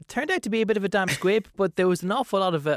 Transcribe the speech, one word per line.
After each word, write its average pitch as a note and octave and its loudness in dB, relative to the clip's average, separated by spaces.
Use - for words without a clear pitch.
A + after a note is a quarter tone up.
turned D4 -4
out F#4 0
to G#3 -6
be A3+ 0
a A3 2
bit G#3 2
of G3+ -2
a G3 0
damn F#3+ 0
squib, F#3+ 0
<laughs> - -20
but F#3+ 0
there F#3 2
was F3+ 2
an F3+ -2
awful G#3+ -2
lot F#3 0
of, D3 -2
uh, D3+ 2